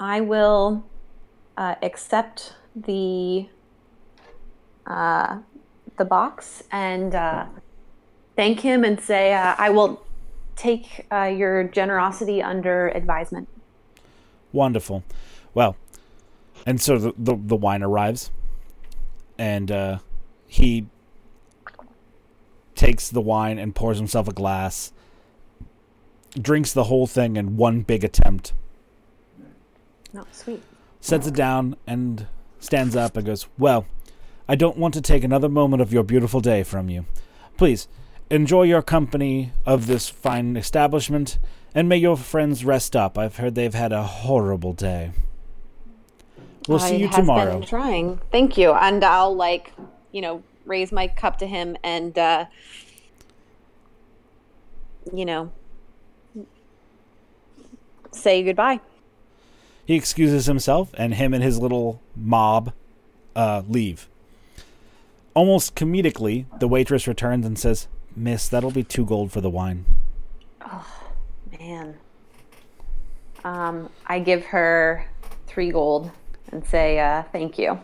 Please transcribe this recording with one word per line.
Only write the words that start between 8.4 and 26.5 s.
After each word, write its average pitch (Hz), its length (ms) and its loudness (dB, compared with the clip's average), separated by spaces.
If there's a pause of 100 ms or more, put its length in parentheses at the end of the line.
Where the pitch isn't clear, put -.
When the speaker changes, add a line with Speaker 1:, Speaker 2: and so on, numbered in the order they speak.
Speaker 1:
him 254 240 2
and 208 160 2
say, 196 340 2
uh, 185 240 2
"I 208 120 4
will 208 300 4 (540)
take, - 580 -4
uh, 196 120 0
your 190 400 0
generosity 190 760 0
under 180 480 -2
advisement." - 600 -2 (1040)
Speaker 2:
Wonderful. 113 500 -2 (520)
Well, 113 220 4 (880)
and 127 160 -2
so 135 180 4
the, 113 200 -2
the, 117 180 0
the 104 200 0
wine 101 260 0
arrives, 104 480 -2 (1080)
and, 104 360 -4
uh, 98 260 -2 (480)
he 120 400 6 (1900)
takes 120 340 6
the 120 100 0
wine 110 380 0
and 104 160 -8
pours 113 240 0
himself 107 300 -2
a 104 40 -6
glass, 95 600 -4 (1500)
drinks 147 320 0